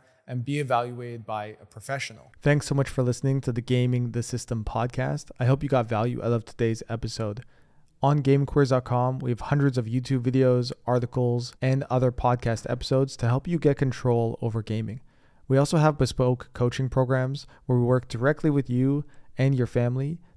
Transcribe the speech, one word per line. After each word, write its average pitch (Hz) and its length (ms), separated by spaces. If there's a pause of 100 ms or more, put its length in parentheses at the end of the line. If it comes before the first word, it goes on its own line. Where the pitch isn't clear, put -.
(260)
and 127 180
be 143 160
evaluated 123 680
by 107 340
a 101 40
professional. 113 680 (100)
Thanks 143 240
so - 80
much 139 160
for 131 140
listening 135 380
to 131 100
the 117 100
Gaming 123 500
the 117 120
System 113 400
podcast. 127 680 (100)
I 123 60
hope 139 160
you 143 80
got 127 180
value 117 360
out 117 100
of 113 100
today's 113 460
episode. 113 540 (600)
On 143 140
game 139 280
queers 143 240
dot 127 140
com, 123 340
we 127 140
have 117 80
hundreds 143 400
of 113 60
YouTube 123 340
videos, 123 520 (140)
articles, 120 720
and 131 300
other 127 220
podcast 123 580
episodes 135 480
to - 80
help 123 220
you 170 100
get 143 200
control 120 640
over 113 200
gaming. 110 380 (480)
We 135 100
also 147 200
have 151 200
bespoke 127 560
coaching 123 360
programs 131 580 (180)
where 123 140
we 120 60
work 127 220
directly 143 440
with 139 180
you 135 360 (320)
and 135 180
your 123 100
family 127 540 (180)